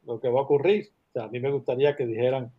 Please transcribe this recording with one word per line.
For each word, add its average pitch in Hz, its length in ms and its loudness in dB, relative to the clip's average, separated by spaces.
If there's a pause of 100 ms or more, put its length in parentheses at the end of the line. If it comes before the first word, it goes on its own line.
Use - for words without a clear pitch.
lo 117 140 -6
que 131 80 -2
va 123 120 2
a 139 40 0
ocurrir. 147 440 2 (220)
O - 20 -16
sea, 117 120 -6
a 107 40 -10
mí 120 120 -8
me 135 100 -2
gustaría 139 440 0
que 135 120 -4
dijeran, 123 520 -2